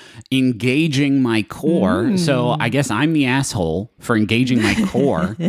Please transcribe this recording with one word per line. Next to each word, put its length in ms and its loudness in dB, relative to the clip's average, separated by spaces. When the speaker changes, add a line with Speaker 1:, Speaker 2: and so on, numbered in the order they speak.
Speaker 1:
engaging 880 0
my 220 0
core. 640 0
Speaker 2:
Mm. 140 2
Speaker 1:
So 400 0
I 100 0
guess 200 -2
I'm 240 0
the 140 2
asshole 720 -2
for 180 -2
engaging 460 2
my 100 2
core. 500 0